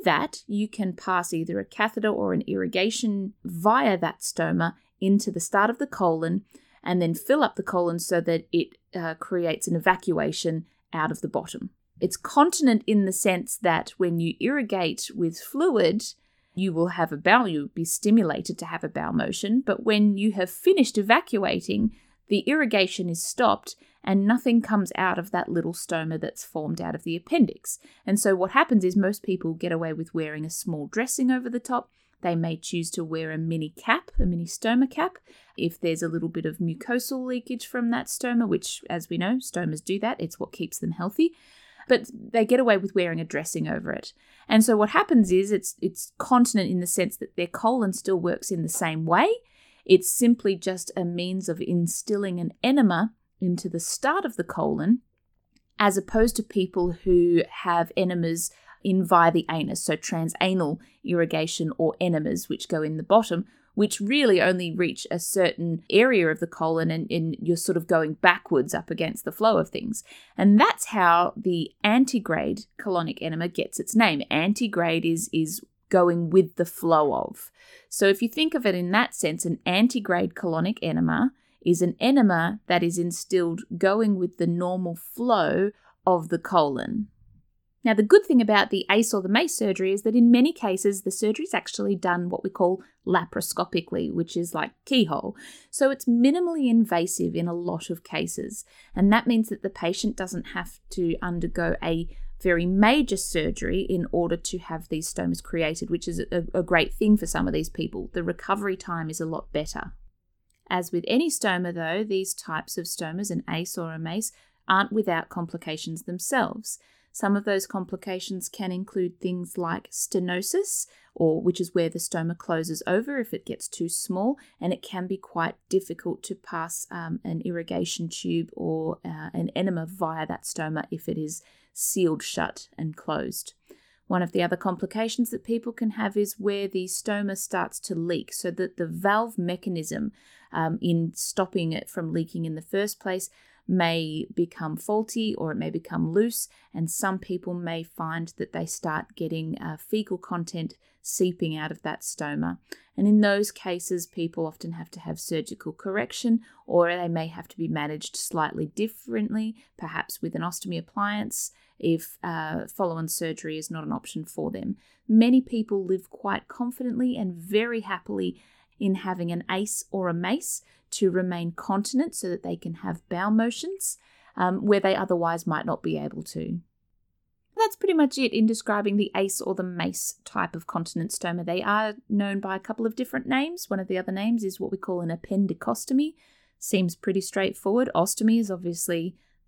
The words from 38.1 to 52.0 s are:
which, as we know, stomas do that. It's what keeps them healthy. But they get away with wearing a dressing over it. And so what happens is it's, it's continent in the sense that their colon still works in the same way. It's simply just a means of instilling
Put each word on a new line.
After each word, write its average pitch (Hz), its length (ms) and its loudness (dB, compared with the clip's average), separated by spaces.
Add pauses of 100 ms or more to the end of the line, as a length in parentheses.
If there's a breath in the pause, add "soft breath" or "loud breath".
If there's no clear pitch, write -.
which, - 420 -2
as 170 200 -6
we 170 80 -4
know, 196 220 0
stomas 165 440 -6
do 190 160 -2
that. 220 220 -4
It's - 180 -8
what - 140 -8
keeps - 260 -8
them 160 120 -4
healthy. 208 420 0 (560 loud breath)
But 247 240 4
they - 320 0
get 247 140 4
away 226 180 6
with 190 180 -2
wearing 170 240 0
a 165 60 -4
dressing 160 420 -4
over - 240 -4
it. - 220 -8 (340 soft breath)
And 220 160 8
so 220 140 4
what 208 120 4
happens 247 420 6
is 196 200 4
it's, - 300 -2
it's - 360 -6
continent 240 540 4
in 180 80 0
the 175 80 -4
sense 190 300 0
that - 180 -12
their 175 120 -2
colon 226 440 0
still 190 280 0
works 175 300 -2
in 170 140 -2
the 160 60 -2
same 160 360 -2
way. 190 220 4 (580 soft breath)
It's 185 240 8
simply 233 460 4
just 180 400 -6
a 185 80 0
means 180 460 -4
of 170 120 -4
instilling 175 800 0